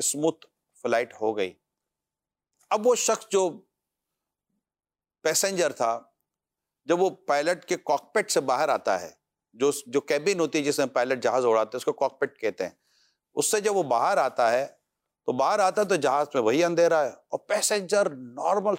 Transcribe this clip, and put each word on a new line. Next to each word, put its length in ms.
smooth 440
flight 300
हो 200
गई। 200
अब 140
वो 100
शख्स 360
जो 160
passenger 460
था, 440
जब 120
वो 100
pilot 380
के 120
cockpit 520
से 120
बाहर 280
आता 280
है, 180
जो, 160
जो 140
cabin 380
होती 180
है 60
जिसमें 260
pilot 300
जहाज़ 260
उड़ाते 240
हैं, 80
उसको 160
cockpit 440
कहते 260
हैं, 140
उससे 260
जब 120
वो 120
बाहर 340
आता 300
है, 160
तो 60
बाहर 280
आता 200
है 60
तो 100
जहाज़ 380
में 80
वही 200
अंधेरा 380
है 100
और 180
passenger 600
normal 680